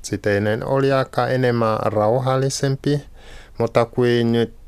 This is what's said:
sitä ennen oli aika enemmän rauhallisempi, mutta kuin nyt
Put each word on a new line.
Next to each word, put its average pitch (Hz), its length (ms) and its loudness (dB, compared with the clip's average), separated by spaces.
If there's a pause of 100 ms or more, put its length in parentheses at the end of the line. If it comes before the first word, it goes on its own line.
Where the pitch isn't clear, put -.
sitä - 280 -4
ennen 104 360 0
oli 135 260 0
aika 131 360 0
enemmän 120 520 0
rauhallisempi, 131 1300 0 (520)
mutta 117 280 2
kuin 120 460 2
nyt 117 220 0 (140)